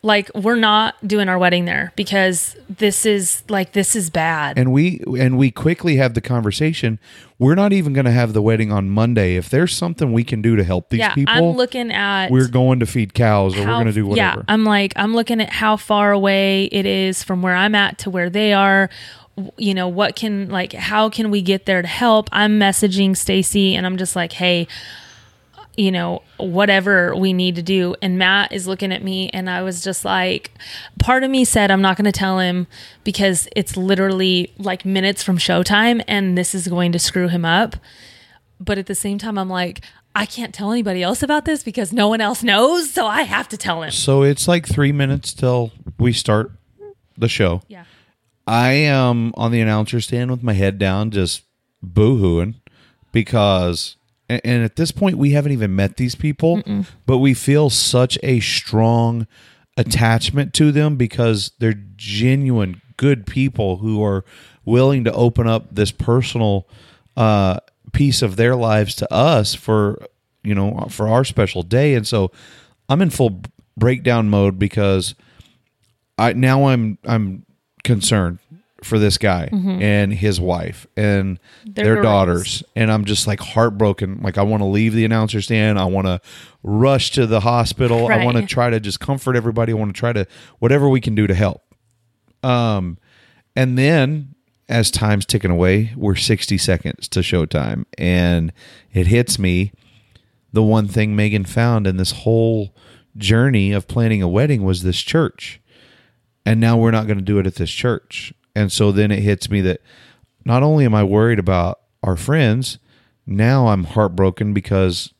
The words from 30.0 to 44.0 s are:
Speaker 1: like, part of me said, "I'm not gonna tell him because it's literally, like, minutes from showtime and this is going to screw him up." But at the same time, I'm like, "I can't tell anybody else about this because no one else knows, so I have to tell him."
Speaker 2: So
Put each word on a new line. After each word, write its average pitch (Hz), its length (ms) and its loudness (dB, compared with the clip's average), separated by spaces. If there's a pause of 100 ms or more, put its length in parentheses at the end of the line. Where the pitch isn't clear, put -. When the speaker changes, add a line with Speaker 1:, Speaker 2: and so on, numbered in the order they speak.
Speaker 1:
like, 185 480 -4 (480)
part 262 240 2
of 262 80 -2
me 262 120 4
said, 208 280 2
"I'm 190 100 4
not 190 140 2
gonna 202 160 2
tell 190 260 -2
him 180 300 -2 (340)
because 196 540 -2
it's - 200 -4
literally, 190 800 0
like, 190 280 -8
minutes 190 400 -2
from 185 120 0
showtime 208 720 2
and 190 320 0
this 180 160 -4
is 185 140 -6
going 175 240 0
to 170 80 -2
screw 180 260 -2
him 175 180 -2
up." 185 300 0 (840)
But 196 180 -4
at 190 80 -8
the 196 80 -8
same 202 240 -4
time, 214 180 -8
I'm 190 140 -4
like, 180 300 -6 (340)
"I 208 120 -2
can't - 280 -12
tell 202 160 -6
anybody 202 320 -2
else 202 220 -2
about 294 200 0
this 311 200 -4
because 196 280 -6
no 214 140 2
one 226 140 0
else 220 240 -4
knows, 269 480 2
so 359 160 -2
I 220 140 0
have 208 260 -4
to 214 80 -14
tell 165 260 -6
him." 156 80 -8
Speaker 2:
So 139 320 2